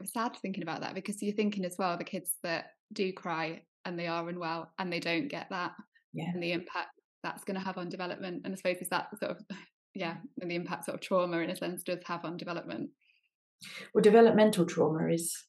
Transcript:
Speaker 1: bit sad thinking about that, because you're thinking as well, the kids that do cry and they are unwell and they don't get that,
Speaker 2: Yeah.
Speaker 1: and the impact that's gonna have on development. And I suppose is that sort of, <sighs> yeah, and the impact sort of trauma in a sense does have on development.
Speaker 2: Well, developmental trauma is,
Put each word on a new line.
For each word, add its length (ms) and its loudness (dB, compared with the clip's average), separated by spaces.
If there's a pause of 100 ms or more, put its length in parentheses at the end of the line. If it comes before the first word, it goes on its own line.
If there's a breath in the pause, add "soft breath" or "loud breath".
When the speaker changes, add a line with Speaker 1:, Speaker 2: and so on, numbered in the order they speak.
Speaker 1:
bit 100 -10
sad 320 -2
thinking 200 -4
about 200 -6
that, 120 -6
because 280 -6
you're 120 -2
thinking 300 0
as 140 -6
well, 180 2
the 80 -6
kids 380 -6
that 240 -4 (260)
do 220 0
cry 480 -4 (240)
and 120 -6
they 100 -4
are 200 -2
unwell 500 -6
and 140 -2
they 80 0
don't 280 0
get 200 -8
that, 240 -4 (400)
Speaker 2:
Yeah. 220 -6
Speaker 1:
and 80 -2
the 100 -2
impact 380 -6 (320)
that's 220 -8
gonna 200 -4
have 140 -6
on 100 -6
development. 560 -6
And 80 -4
I 40 -6
suppose 260 0
is 80 -6
that 160 0 (120)
sort 140 -2
of, 60 -6 (100)
<sighs> 460 -16
yeah, 220 -4 (260)
and 80 -4
the 40 -2
impact 300 -4
sort 120 -4
of 40 -10
trauma 380 2
in 100 0
a 80 -4
sense 260 -6
does 220 -4
have 220 -6
on 100 -6
development. 540 -6 (1040 loud breath)
Speaker 2:
Well, 80 8
developmental 640 10
trauma 440 2
is, 220 0 (160)